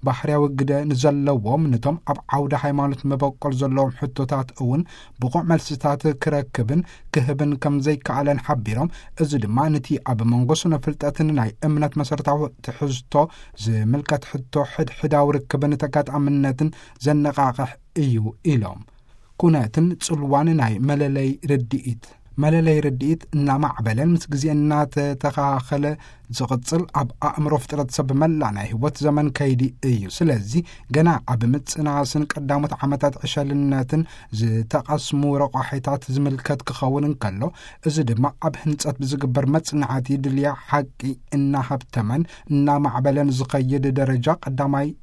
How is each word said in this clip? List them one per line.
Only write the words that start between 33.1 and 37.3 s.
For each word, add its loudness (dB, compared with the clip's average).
ዕሸልነትን 0
ዝተቐስሙ 0
ረቋሒታት -2
ዝምልከት -2
ክኸውን -2
እንከሎ -4